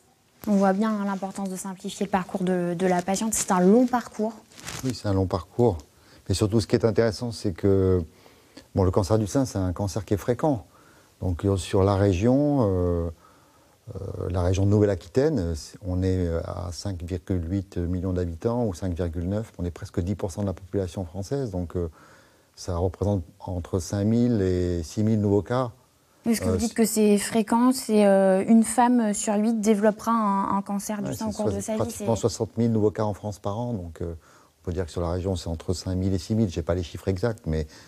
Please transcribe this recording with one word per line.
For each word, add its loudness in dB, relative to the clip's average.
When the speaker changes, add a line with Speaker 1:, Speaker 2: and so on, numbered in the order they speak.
Speaker 1:
On 2
voit 4
bien, 0
hein, -2
l'importance -6
de -8
simplifier -8
le -6
parcours -2
de, 0
de 2
la 2
patiente. -2
C'est -2
un 4
long 8
parcours. -2
Speaker 2:
Oui, 0
c'est -6
un 2
long 2
parcours. 0
Mais 2
surtout, 2
ce 0
qui 2
est 2
intéressant, 0
c'est -6
que, 2
bon, 4
le 4
cancer 2
du 0
sein, 0
c'est -6
un -2
cancer -4
qui -2
est 0
fréquent. -2
Donc, -2
euh, 2
sur 0
la 4
région, 2
euh, 0
euh, -8
la -2
région 2
de 4
Nouvelle-Aquitaine, 2
c'est, -14
on -2
est, 0
euh, -2
à -8
cinq -8
virgule -4
huit -6
millions -4
d'habitants, -2
ou -4
cinq -6
virgule -4
neuf, -4
on -6
est -4
presque -8
dix -2
pour -6
cent -6
de -2
la -2
population -6
française. -6
Donc, -6
euh, -2
ça -8
représente 0
entre -4
cinq -2
mille 2
et 0
six -2
mille 2
nouveaux 4
cas. -2
Speaker 1:
Est-ce 2
que -2
Speaker 2:
Euh, 2
Speaker 1:
vous 2
dites -2
que 2
c'est 4
fréquent, 2
c'est, 2
euh, 6
une 8
femme 2
sur -2
huit 0
développera 2
un, 2
un -4
cancer -6
du -4
Speaker 2:
ouais, -4
Speaker 1:
sein -4
au -4
Speaker 2:
c'est -6
Speaker 1:
cours 0
de 0
Speaker 2:
soix-, -2
Speaker 1:
sa -4
vie, -2
Speaker 2:
pratiquement -2
Speaker 1:
c'est -6
Speaker 2:
soixante -2
mille 2
nouveaux 4
cas -2
en -2
France -10
par -6
an, -6
donc, -8
euh, -6
on -20
peut -6
dire -2
que -12
sur -6
la -2
région, -2
c'est -8
entre -4
cinq -4
mille 0
et 0
six -4
mille. 2
J'ai -6
pas -2
les -2
chiffres -10
exacts, -2
mais, -2